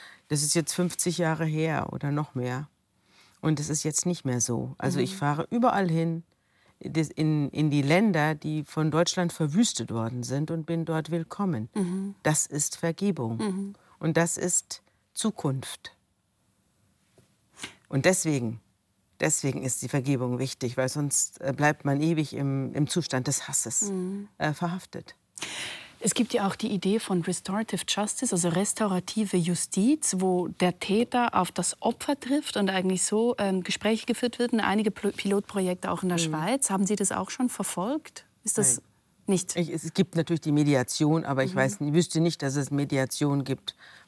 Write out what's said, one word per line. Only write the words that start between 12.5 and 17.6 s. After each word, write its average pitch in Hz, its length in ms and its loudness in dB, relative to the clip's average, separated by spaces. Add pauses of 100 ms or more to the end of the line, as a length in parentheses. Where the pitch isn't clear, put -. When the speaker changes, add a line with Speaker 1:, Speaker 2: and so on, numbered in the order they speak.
Speaker 1:
Vergebung. 160 640 -2
Speaker 2:
Mhm. 196 360 -4 (260)
Speaker 1:
Und 160 180 0
das 165 200 2
ist - 440 -2 (320)
Zukunft. - 840 -4 (1900)